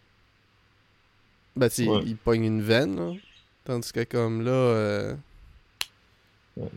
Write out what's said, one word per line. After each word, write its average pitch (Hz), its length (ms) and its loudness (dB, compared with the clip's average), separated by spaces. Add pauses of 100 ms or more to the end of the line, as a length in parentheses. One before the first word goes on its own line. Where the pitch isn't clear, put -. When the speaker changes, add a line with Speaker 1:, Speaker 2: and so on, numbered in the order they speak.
(1600)
Speaker 1:
ben, 123 120 4
tu 123 160 0
sais, 110 40 4
Speaker 2:
Ouais. 107 180 2
Speaker 1:
ils 113 100 -4
pognent 113 280 2
une 110 180 0
veine, 123 340 2
là. 175 160 -6 (520)
Tandis 120 280 -6
que 117 120 -2
comme 113 380 -2
là, 120 80 0
euh, 110 640 2 (1400)
Speaker 2:
Ouais, - 200 -8